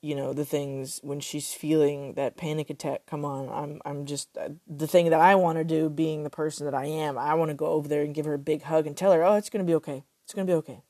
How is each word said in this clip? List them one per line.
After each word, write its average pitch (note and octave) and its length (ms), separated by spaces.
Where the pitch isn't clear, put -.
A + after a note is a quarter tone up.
you D3 140
know, C#3 180
the C#3+ 120
things, C#3 580
when C#3+ 160
she's C#3+ 340
feeling D3 600
that C3+ 240
panic D3+ 320
attack C#3 360
come D3 200
on. C3+ 240
I'm, D3 340
I'm C#3+ 220
just, C#3+ 320
uh, - 120
the D3+ 220
thing E3+ 220
that D#3+ 100
I F#3 160
wanna E3 300
do, D#3+ 240
being D3+ 340
the D3 60
person D3+ 360
that C#3 80
I C3+ 120
am, D3+ 320
I D3 160
wanna D#3+ 200
go D3+ 140
over D#3 200
there D3 140
and D3 140
give D3+ 100
her D3+ 100
a C#3+ 40
big D3 240
hug D#3+ 240
and D3 80
tell F#3+ 160
her, E3 120
"Oh, G3+ 120
it's G#3 140
gonna G3 160
be E3+ 100
okay. C#3+ 280
It's - 100
gonna F#3+ 140
be F#3 60
okay." D3+ 360